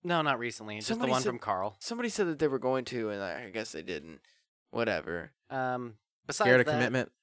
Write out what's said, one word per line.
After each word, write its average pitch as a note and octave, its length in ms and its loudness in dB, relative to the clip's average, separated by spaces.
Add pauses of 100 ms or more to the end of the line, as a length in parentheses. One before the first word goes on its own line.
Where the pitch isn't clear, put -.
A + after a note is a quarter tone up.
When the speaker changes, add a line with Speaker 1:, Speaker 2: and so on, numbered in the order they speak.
Speaker 1:
No, E3+ 180 2
not C#3 160 4
recently. A2 380 -6
Just G#2+ 140 -6
Speaker 2:
Somebody A3+ 200 0
Speaker 1:
the B2+ 40 4
one B2+ 100 4
Speaker 2:
said, C3 60 2
Speaker 1:
from A#2+ 100 -4
Carl. G2+ 400 -2
Speaker 2:
somebody A#3 300 -4
said G3+ 180 0
that D#3+ 100 -2
they D3+ 100 4
were C3+ 120 2
going B2+ 260 0
to, A#2 240 -4
and G2+ 140 -4
I, F#2 220 -6
I G2 40 -14
guess A2 220 -6
they D#2 100 -6
didn't. D#2+ 380 -8 (500)
Whatever. F2 640 -2 (180)
Speaker 1:
Um, B2+ 460 -4 (320)
besides - 220 2
Speaker 3:
Scared B2+ 100 10
of A#2+ 80 6
Speaker 1:
that D3+ 60 0
Speaker 3:
commitment. B2+ 380 0 (120)